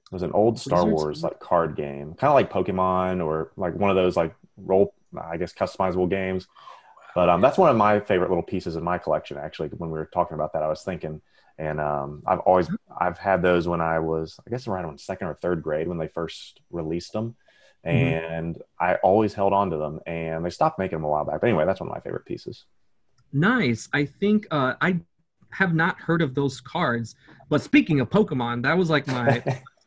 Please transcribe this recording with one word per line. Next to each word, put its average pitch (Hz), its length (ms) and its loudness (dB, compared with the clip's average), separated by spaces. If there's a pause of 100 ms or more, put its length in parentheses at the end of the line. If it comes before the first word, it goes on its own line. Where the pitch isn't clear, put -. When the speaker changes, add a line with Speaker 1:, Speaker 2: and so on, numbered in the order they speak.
Speaker 1:
It - 80 -14
was 92 80 -6
an 87 120 -4
old 110 260 4
Star 87 260 2
Speaker 2:
Wizards 80 160 2
Speaker 1:
Wars, 76 180 -4
Speaker 2:
of 80 120 -4
Speaker 1:
like, - 80 -16
card 82 360 0
game, 71 380 -8
kinda 147 200 2
like 123 180 4
Pokemon 92 720 0
or, 78 320 -2
like, 87 160 -2
one 98 160 2
of 95 60 4
those, 90 200 4
like, 82 200 0 (200)
role, 95 380 2 (260)
I 82 180 -8
guess, 85 140 -6
customizable 92 580 -2
games. 92 380 -2 (680)
But, 90 120 6
um, 87 140 6
that's 139 160 4
one 180 140 8
of 123 40 4
my 104 240 4
favorite 90 300 2
little 85 140 0
pieces 90 320 -6
in 80 80 -6
my 85 160 -2
collection, 76 400 -4
actually, 76 300 -8
when 82 200 -8
we 80 80 -6
were 78 160 -8
talking 85 220 -2
about 76 180 -4
that, 80 80 -2
I 78 60 -2
was 78 160 -4
thinking. 80 380 -8 (360)
And, 78 240 -4
um, 73 460 -4
I've 90 120 2
always, 92 300 4 (300)
I've 87 180 -6
had 95 240 0
those 87 260 2
when 87 140 -2
I 80 160 0
was, 80 480 -4
I - 60 -12
guess, 127 160 -8
around 87 320 -6
second 95 280 -8
or 82 60 -6
third 87 300 -2
grade 78 240 -2
when 87 100 -4
they 80 100 -4
first - 640 -10
released 85 440 -8
them. 117 220 -6 (480)
Speaker 2:
Mm-hmm. 82 500 0
Speaker 1:
And 82 280 -6 (180)
I 87 180 2
always 101 360 4
held 98 200 0
on 98 180 2
to 80 60 -2
them, 76 280 -6
and 82 400 -6
they 87 60 -4
stopped - 260 0
making 95 220 -4
them 78 40 -6
a 76 60 -2
while 76 160 0
back. 76 160 -4
But 110 60 2
anyway, 85 180 4
that's 92 140 0
one - 100 -8
of - 60 -8
my - 40 -10
favorite - 260 -10
pieces. - 400 -12 (680)
Speaker 2:
Nice. 160 580 0
I 143 140 0
think, 208 460 0
uh, 131 300 0
I 175 180 2 (500)
have 180 240 0
not 165 260 0
heard 165 220 0
of 135 140 -2
those 139 260 -2
cards, 117 540 -4 (340)
but 151 100 2
speaking 220 400 4
of 127 100 0
Pokemon, 123 540 0
that 151 140 2
was, 180 140 2
like, 143 160 2
my, 123 320 2
Speaker 1:
<laughs> - 60 -10
Speaker 2:
that 131 180 -4 (240)